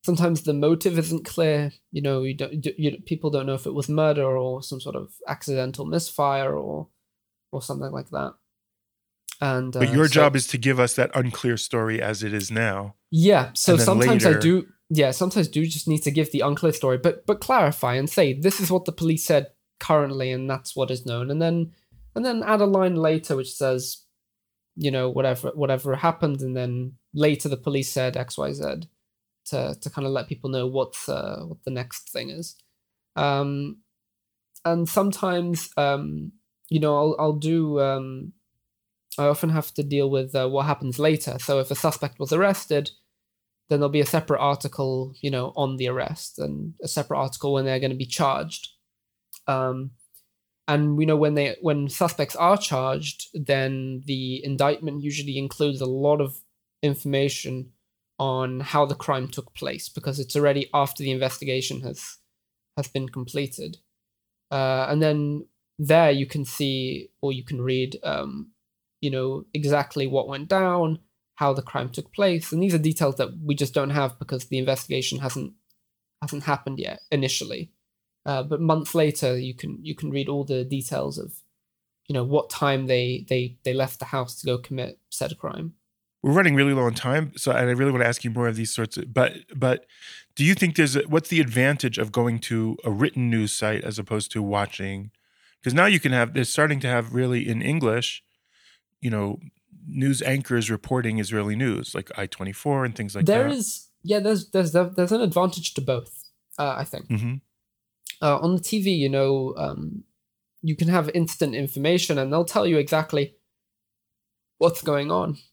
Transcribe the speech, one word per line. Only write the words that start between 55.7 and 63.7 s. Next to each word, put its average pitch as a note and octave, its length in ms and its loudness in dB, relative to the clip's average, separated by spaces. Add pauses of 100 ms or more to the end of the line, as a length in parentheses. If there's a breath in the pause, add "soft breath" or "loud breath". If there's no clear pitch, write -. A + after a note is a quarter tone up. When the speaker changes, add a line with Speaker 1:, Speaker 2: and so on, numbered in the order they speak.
Speaker 1:
a C3 60 -2
lot C#3+ 340 2
of C3+ 160 -2 (460)
information C#3 880 -2 (460)
on C3 420 -2
how C#3+ 260 4
the C#3 80 -2
crime C3 320 -2
took - 280 -10
place, - 340 -8
because C#3 320 -6
it's B2+ 160 -4
already C#3+ 360 4
after C#3+ 300 0
the C3+ 80 -2
investigation C3 680 -2
has, - 380 -10 (580)
has C#3+ 100 -4
been C3+ 220 -4
completed. C#3 720 -8 (720)